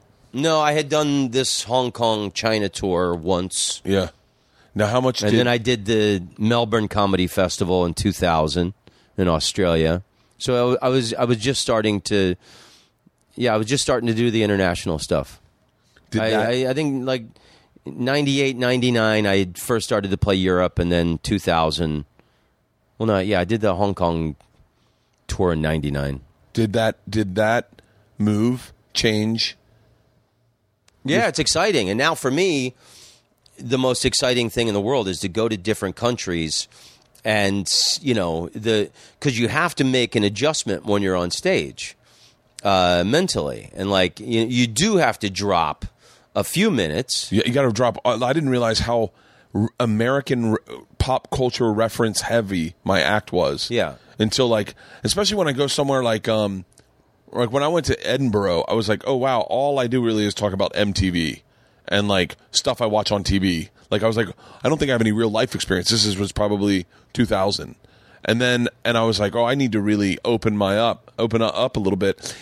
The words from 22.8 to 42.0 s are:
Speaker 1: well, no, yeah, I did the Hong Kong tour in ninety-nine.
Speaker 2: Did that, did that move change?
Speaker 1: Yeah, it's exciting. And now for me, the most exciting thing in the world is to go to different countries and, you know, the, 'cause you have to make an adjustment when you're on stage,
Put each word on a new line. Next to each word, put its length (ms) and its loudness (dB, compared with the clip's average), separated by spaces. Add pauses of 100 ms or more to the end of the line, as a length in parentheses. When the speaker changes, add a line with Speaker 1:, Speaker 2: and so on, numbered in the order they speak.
Speaker 1:
well, 100 -4
no, 120 2
yeah, 200 0
I 60 0
did 160 -2
the 140 2
Hong 200 -2
Kong 400 -2 (920)
tour 260 0
in 80 0
ninety-nine. 580 -2 (320)
Speaker 2:
Did 220 0
that, 240 0 (120)
did 260 -2
that 460 0 (360)
move 560 0 (200)
change? 640 0 (1500)
Speaker 1:
Yeah, 200 2
it's 100 -4
exciting. 500 0
And 120 0
now 160 0
for 160 -2
me, 420 0 (840)
the 180 -2
most 280 0
exciting 440 0
thing 180 0
in 60 0
the 80 0
world 260 0
is 120 -4
to 100 -4
go 180 0
to 80 -2
different 400 -4
countries 720 -4 (560)
and, 480 0 (300)
you 140 0
know, 400 -2
the, 340 0 (300)
'cause 180 -2
you 100 2
have 280 -2
to 80 0
make 320 0
an 80 4
adjustment 600 -2
when 200 2
you're 120 2
on 140 0
stage, 680 -4 (680)